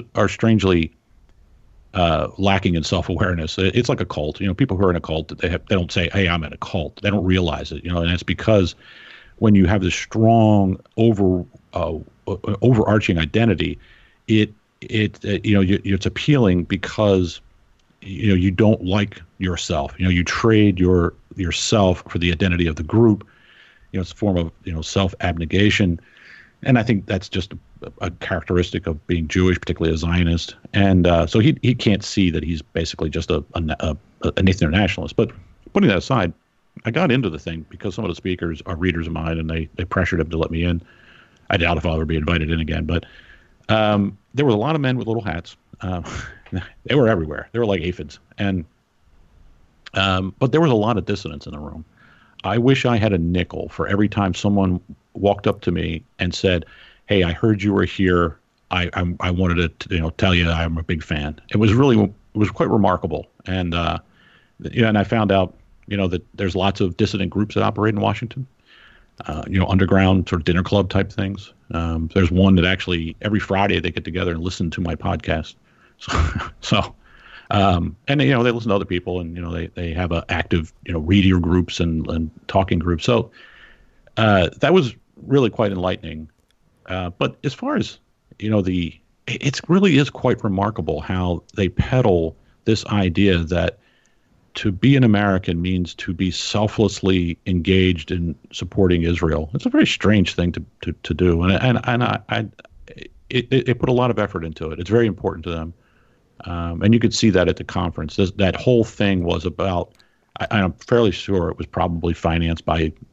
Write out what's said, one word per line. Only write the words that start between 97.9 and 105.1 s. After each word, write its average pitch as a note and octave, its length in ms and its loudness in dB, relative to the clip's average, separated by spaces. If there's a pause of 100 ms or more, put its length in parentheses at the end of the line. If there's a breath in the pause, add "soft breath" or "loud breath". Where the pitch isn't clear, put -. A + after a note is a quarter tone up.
in E2+ 240 -4 (160)
supporting F2+ 500 2
Israel. D#2+ 520 0
It's D3 120 -6
a B3 40 0
very D4 160 4
strange - 480 2
thing F2 180 0
to, D#2+ 120 -8 (180)
to, E2+ 100 -6
to - 200 -10
do. E2+ 300 2
And, F#2 120 2
and, A#2+ 300 2
and A#2+ 200 0
I, G#2+ 240 -2
I, A2 180 -4 (840)
it, B2+ 200 -2
it, C3+ 180 2
it A#2+ 120 0
put - 80 0
a B2+ 40 2
lot B2 200 2
of A2+ 80 -2
effort F#2 240 -4
into D#2+ 260 -8
it. D#2+ 80 -10
It's F2 120 -10
very A#2 160 4
important F2 380 -4